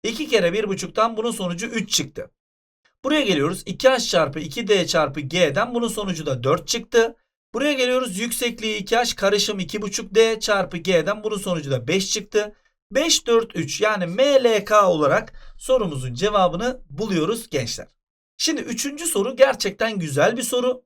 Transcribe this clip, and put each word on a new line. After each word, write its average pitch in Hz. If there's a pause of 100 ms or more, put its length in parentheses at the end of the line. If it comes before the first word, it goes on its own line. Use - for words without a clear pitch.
İki 233
kere 180
bir 214
buçuktan 214
bunun 233
sonucu 180
üç 233
çıktı. - (720)
Buraya 294
geliyoruz. 180
İki 185
H 254
çarpı 156
iki 190
D 190
çarpı 151
G'den 170
bunun 233
sonucu 185
da 127
dört 160
çıktı. 226 (380)
Buraya 285
geliyoruz. 247
Yüksekliği 233
iki 220
H, 240
karışım 196
iki 202
buçuk 202
D 226
çarpı 196
G'den 185
bunun 214
sonucu 160
da 117
beş 190
çıktı. 208 (360)
Beş, 285
dört, 226
üç, 147
yani 208
M 262
L 214
K 208
olarak 165 (240)
sorumuzun 147
cevabını 185
buluyoruz 196
gençler. - (500)
Şimdi 311
üçüncü 285
soru 247
gerçekten 220
güzel 160
bir 262
soru. 247